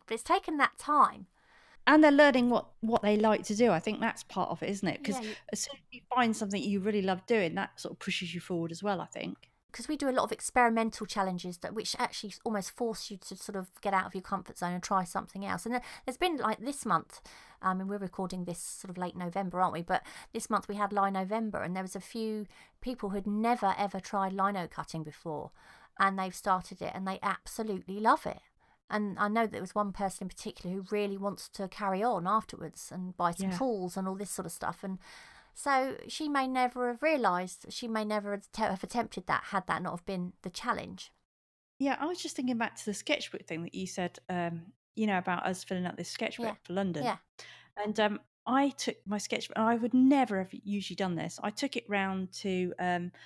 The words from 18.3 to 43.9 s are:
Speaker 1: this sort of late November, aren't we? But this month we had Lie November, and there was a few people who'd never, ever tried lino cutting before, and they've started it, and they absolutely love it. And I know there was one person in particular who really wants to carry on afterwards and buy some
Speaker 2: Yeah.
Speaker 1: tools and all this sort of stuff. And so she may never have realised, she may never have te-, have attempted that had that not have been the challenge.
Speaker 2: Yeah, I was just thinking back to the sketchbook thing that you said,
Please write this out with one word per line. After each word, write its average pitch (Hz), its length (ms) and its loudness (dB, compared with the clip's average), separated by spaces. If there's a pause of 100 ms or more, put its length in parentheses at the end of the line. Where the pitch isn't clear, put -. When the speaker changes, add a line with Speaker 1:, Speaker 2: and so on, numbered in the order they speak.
Speaker 1:
this 175 160 -6
sort - 300 -12
of 180 80 -10
late 180 160 -4
November, 180 460 -2
aren't 175 120 6
we? 165 80 -2
But 175 240 0 (260)
this 226 160 -6
month 208 200 0
we 202 80 -6
had 208 180 0
Lie 196 160 4
November, 196 540 -2
and 175 120 -2
there 190 80 -2
was 180 120 -8
a 196 40 -6
few 220 460 -4 (360)
people 247 280 -4
who'd 196 160 -4
never, 214 500 2
ever 196 240 -2
tried 190 340 -2
lino 196 340 0
cutting - 360 -8
before, 151 480 -8 (480)
and 190 200 4
they've 190 160 -4
started 185 440 0
it, - 140 -4
and 185 140 -6
they 190 160 -4
absolutely 196 760 -4
love 226 280 4
it. - 160 -8 (480)
And 208 260 -2
I 208 100 2
know 220 200 4
there - 120 -8
was 185 140 -8
one 208 180 0
person 196 340 -4
in 185 40 -6
particular - 460 -8
who 190 160 -8
really 202 260 0
wants 196 320 -6
to 196 180 -6
carry 196 360 -2
on 196 240 2
afterwards 196 640 -4
and 185 260 -8
buy 175 140 2
some 190 180 -2
Speaker 2:
Yeah. 185 80 -2
Speaker 1:
tools 202 400 0
and 190 100 -2
all 190 80 -2
this 196 140 -8
sort 190 160 -6
of 190 60 -8
stuff. - 320 -6
And 190 160 -6 (560)
so 269 420 0 (100)
she - 220 -6
may 269 180 2
never 254 420 2
have 240 140 -6
realised, 196 640 2
she - 180 -8
may 220 180 0
never 208 260 -2
have 202 200 -8
te-, - 120 -8
have 190 200 0
attempted 220 440 -4
that - 180 0
had 190 220 -2
that 160 160 0
not 170 100 -2
have 175 120 -8
been 180 360 -4
the - 80 -8
challenge. - 600 -6 (680)
Speaker 2:
Yeah, 269 200 2
I 277 60 0
was 349 160 -4
just - 140 -8
thinking 254 220 0
back 226 180 -2
to - 100 -12
the 208 80 -2
sketchbook - 520 -4
thing 165 180 -6
that 165 120 -8
you 190 120 -4
said, 175 320 -4 (100)